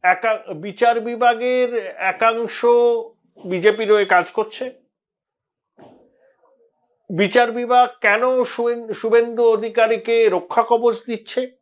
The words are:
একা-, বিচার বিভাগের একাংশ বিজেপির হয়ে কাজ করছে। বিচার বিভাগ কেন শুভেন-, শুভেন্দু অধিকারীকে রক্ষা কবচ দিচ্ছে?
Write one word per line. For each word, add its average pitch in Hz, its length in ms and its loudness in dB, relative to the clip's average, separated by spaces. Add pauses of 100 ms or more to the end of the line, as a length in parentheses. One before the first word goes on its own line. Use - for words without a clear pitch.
একা-, 196 520 0
বিচার 226 460 0
বিভাগের 240 840 -2 (100)
একাংশ 226 680 -2 (800)
বিজেপির 202 480 0
হয়ে 208 120 4
কাজ 180 260 2
করছে। 226 440 -6 (2500)
বিচার 226 360 2
বিভাগ 247 360 2 (120)
কেন 240 440 2
শুভেন-, 233 480 -6
শুভেন্দু 233 580 2
অধিকারীকে 226 760 0
রক্ষা 180 400 0
কবচ 233 380 0
দিচ্ছে? 247 440 -6 (100)